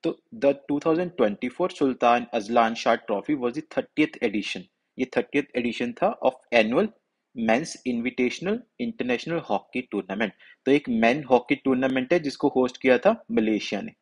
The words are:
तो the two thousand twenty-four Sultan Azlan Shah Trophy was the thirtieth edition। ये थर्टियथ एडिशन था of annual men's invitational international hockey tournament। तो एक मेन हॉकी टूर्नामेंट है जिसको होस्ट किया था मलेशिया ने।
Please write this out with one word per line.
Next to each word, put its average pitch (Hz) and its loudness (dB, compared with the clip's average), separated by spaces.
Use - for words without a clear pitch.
तो 165 -2
the 135 2
two 143 0
thousand 165 0
twenty-four 123 -2
Sultan 120 2
Azlan 113 2
Shah 117 2
Trophy 113 -4
was 120 -4
the 151 -8
thirtieth 151 -2
edition। 98 -4
ये 127 -2
थर्टियथ 139 -2
एडिशन 120 -4
था - -2
of 127 2
annual 120 4
men's 117 0
invitational 123 -2
international 123 -4
hockey - -4
tournament। 104 -2
तो 135 4
एक 147 2
मेन 117 2
हॉकी 127 2
टूर्नामेंट 131 0
है 175 4
जिसको 147 -2
होस्ट 127 0
किया 127 6
था 226 2
मलेशिया 110 0
ने। 92 -12